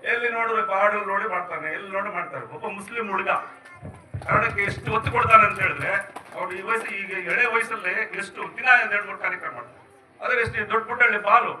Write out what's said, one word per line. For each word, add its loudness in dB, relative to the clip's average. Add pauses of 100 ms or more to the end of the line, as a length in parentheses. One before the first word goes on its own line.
(120)
ಎಲ್ಲಿ 0
ನೋಡಿದ್ರೆ 0
ಬಾರ್ಡರ್ 2
ನೋಡಿ 0
ಮಾಡ್ತಾನೆ, -6 (100)
ಎಲ್ಲಿ -10
ನೋಡಿ -4
ಮಾಡ್ತಾರೆ. -8 (100)
ಒಬ್ಬ -10 (120)
ಮುಸ್ಲಿಂ -8
ಹುಡುಗ, 0 (960)
ಕನ್ನಡಕ್ಕೆ 2
ಎಷ್ಟು -6
ಒತ್ತು 0
ಕೊಡ್ತಾನೆ 8
ಅಂತ -2
ಹೇಳಿದ್ರೆ, -2 (440)
ಅವ್ರು -6
ಈ -10
ವಯಸ್ಸು, -2 (100)
ಈಗ -8 (180)
ಎಳೆ 4
ವಯಸ್ಸಲ್ಲೇ 0 (280)
ಎಷ್ಟು -8 (160)
ದಿನ -2 (160)
ಒಂದ್ -2
ಎರಡು -2
ಮೂರು -10
ಕಾರ್ಯಕ್ರಮ -4
ಮಾಡ್ತಾರೆ. -16 (400)
ಆದ್ರೆ 2
ಎಷ್ಟು -2 (160)
ದೊಡ್ಡ 2
ಪುಟ್ಟಳ್ಳಿ 4 (100)
ಬಾಲು 6